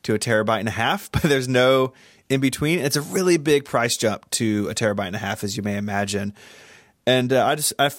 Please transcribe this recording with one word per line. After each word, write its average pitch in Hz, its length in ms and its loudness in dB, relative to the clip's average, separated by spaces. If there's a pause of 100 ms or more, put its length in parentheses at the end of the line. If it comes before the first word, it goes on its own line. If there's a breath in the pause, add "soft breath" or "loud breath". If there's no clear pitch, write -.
to 113 120 0
a 104 40 -4
terabyte 107 400 0
and 107 80 -4
a 107 40 -2
half, 139 400 -4
<laughs> - 0 -
but - 120 0
there's 135 240 2
no 131 460 4 (360 soft breath)
in 135 120 2
between. 151 380 0
It's 139 160 -2
a 143 60 0
really 180 360 0
big 143 280 2
price 120 320 0
jump 107 340 -2
to 107 380 0
a 110 60 -6
terabyte 101 320 0
and 92 80 -8
a 107 40 -6
half, 101 240 -6
as 101 140 -6
you 101 60 -8
may 101 140 -4
imagine. 101 560 -4 (720 loud breath)
And, 127 280 2
uh, 110 120 4
I 143 100 2
just, 151 220 -4
I, 139 100 4 (120)